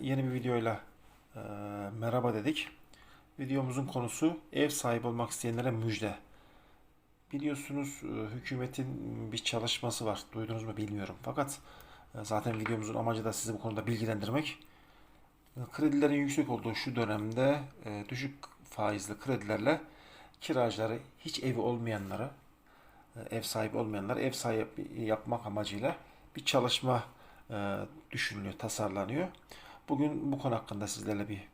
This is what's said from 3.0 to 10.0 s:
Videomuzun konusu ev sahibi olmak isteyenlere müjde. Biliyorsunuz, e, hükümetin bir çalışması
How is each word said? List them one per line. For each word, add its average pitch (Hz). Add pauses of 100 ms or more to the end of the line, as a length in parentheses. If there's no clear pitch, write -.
Videomuzun 135
konusu 156 (140)
ev 143
sahibi 120
olmak 117
isteyenlere 120
müjde. 110 (1200)
Biliyorsunuz, 139
e, 110
hükümetin 123
bir 113
çalışması 117